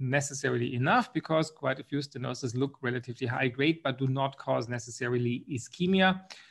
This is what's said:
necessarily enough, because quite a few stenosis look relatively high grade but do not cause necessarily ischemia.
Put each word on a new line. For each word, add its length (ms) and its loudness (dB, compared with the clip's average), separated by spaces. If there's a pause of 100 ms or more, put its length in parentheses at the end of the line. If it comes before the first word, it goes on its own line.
necessarily 720 0
enough, 380 2
because 380 0
quite 280 -4
a 60 -14
few 140 -4
stenosis 580 -6
look 240 0
relatively 460 -4
high 200 0
grade 380 2
but 140 -2
do 100 0
not 280 0
cause 320 -2
necessarily 800 -2
ischemia. 720 2 (300)